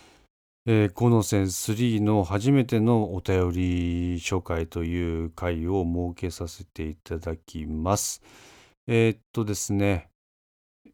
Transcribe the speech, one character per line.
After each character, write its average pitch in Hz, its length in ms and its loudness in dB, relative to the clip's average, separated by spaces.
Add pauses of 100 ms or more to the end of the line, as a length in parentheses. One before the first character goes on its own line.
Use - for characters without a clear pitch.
(680)
え 107 200 4
ー、 98 60 -2
五 120 160 2
の 113 140 6
線 98 280 0
ス 107 240 -4
リ 117 220 0
ー 104 60 0
の 104 220 4
初 101 260 0
め 135 160 4
て 120 120 0
の 107 360 2
お 92 80 -6
便 92 300 2
り 87 640 0
紹 90 260 -4
介 82 240 -4
と 85 180 -6
い 85 400 -2
う 82 60 -6
回 85 360 -4
を 95 160 0
設 87 320 -2
け 90 160 -6
さ 87 180 -8
せ - 160 -18
て - 220 -10
い 78 80 -8
た - 220 -10
だ 82 200 -8
き 80 280 -12
ま 78 320 -2
す。 - 240 -6 (680)
え 113 240 4
ー、 - 60 -2
っ - 20 -20 (140)
と 113 140 -2
で 104 80 -2
す - 180 -4
ね、 101 380 0 (840)